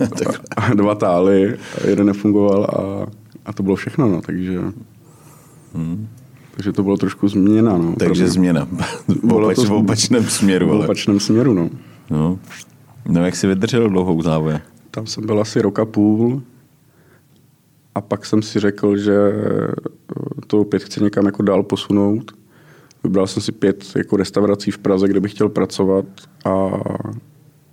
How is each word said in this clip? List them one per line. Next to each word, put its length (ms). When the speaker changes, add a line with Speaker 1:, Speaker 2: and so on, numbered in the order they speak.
Speaker 1:
<laughs> 560
Speaker 2:
a, 60
a 120
dva 200
tály, 600
a 20
jeden 200
nefungoval 580
a, 420
a 60
to 100
bylo 140
všechno, 320
no, 140
takže 380
Speaker 1:
Hmm. 340
Speaker 2:
takže 180
to 100
bylo 140
trošku 320
změna, 500
no, 140
pro 140
Speaker 1:
Takže 160
Speaker 2:
mě. 100
Speaker 1:
změna. 360
<laughs> 200
V 180
Speaker 2:
Bylo 120
Speaker 1:
opač-, 180
Speaker 2:
to 80
Speaker 1:
v 80
opačném 520
směru, 440
Speaker 2:
v 40
Speaker 1:
ale 120
Speaker 2:
opačném 360
směru, 340
no. 160
Speaker 1:
No. 280
No, 160
jak 120
jsi 100
vydržel 420
dlouho 260
u 80
Závoje? 380
Speaker 2:
Tam 160
jsem 200
byl 140
asi 220
rok 160
a 60
půl 580
a 60
pak 260
jsem 160
si 180
řekl, 360
že, 180
eh, 580
to 140
opět 240
chci 180
někam 240
jako 160
dál 200
posunout. 680
Vybral 220
jsem 160
si 100
pět 320
jako 200
restaurací 540
v 80
Praze, 300
kde 120
bych 120
chtěl 160
pracovat 560
a, 60